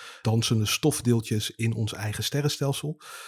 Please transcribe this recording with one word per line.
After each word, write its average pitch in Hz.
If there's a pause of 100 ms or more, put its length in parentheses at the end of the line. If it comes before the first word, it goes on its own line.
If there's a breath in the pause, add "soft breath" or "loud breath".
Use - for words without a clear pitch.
(220 loud breath)
dansende 113
stofdeeltjes 113
in 113
ons 113
eigen 107
sterrenstelsel. 143 (260 loud breath)